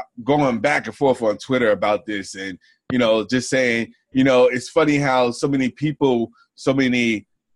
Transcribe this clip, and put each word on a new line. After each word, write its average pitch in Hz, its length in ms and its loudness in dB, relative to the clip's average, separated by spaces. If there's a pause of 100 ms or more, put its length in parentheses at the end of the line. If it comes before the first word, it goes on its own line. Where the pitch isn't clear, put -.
(240)
going 135 360 0
back 143 280 -2
and 107 80 -10
forth 131 260 0
on 107 160 0
Twitter 123 340 0
about 104 340 0
this 101 300 -8
and, 95 220 -10 (320)
you 127 80 -2
know, 110 280 2
just 123 240 -4
saying, 117 440 0 (200)
you 131 100 2
know, 127 220 6
it's 123 240 -2
funny 151 260 2
how 131 360 0
so 135 140 -6
many 135 240 -2
people, 131 640 -2 (240)
so - 180 -2
many, 123 540 0 (280)